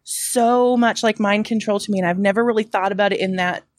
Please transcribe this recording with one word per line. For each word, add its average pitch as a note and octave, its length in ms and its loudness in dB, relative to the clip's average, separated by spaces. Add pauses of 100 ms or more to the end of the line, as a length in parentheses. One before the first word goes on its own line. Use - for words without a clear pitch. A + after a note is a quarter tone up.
so B3 760 0
much A#3 240 0
like A3 180 0
mind G#3 260 0
control G#3+ 340 -2
to G#3 120 -6
me. G3 60 0
And F3+ 100 0
I've F3 120 0
never G3+ 260 2
really A3 180 0
thought G3 280 -2
about G3 220 0
it - 60 -2
in F#3+ 180 -2
that. F3+ 260 -2 (160)